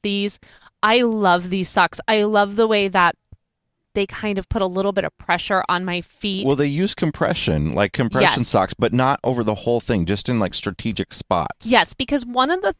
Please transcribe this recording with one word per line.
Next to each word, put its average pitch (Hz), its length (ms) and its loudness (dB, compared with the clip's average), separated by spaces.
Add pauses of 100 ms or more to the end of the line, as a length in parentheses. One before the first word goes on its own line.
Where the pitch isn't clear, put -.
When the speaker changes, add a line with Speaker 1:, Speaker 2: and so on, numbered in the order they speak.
Speaker 1:
these. 202 360 -2 (420)
I 226 200 4
love 196 480 2
these 185 180 -2
socks. - 400 2
I 214 160 2
love 208 320 2
the 226 120 4
way 208 200 2
that 180 280 2 (760)
they 202 120 0
kind 208 320 -6
of 190 100 -4
put 214 140 -2
a 190 60 2
little 190 260 -2
bit 190 100 0
of - 140 -8
pressure - 500 -2
on 180 160 -2
my 180 160 -4
feet. - 480 -4
Speaker 2:
Well, 139 80 4
they 139 100 2
use 156 300 -2
compression, 82 800 -2
like 98 160 2
compression 131 520 2
Speaker 1:
Yes. - 40 -2
Speaker 2:
socks, 95 260 2
but 117 200 0
not 131 280 2
over 123 220 -2
the 107 100 0
whole 117 280 -2
thing, 98 240 0
just 98 240 -2
in, 123 100 0
like, 95 140 -2
strategic - 600 -4
spots. - 540 -4
Speaker 1:
Yes, 220 260 2
because 262 320 -4
one 254 260 0
of 370 100 -2
the 392 180 -2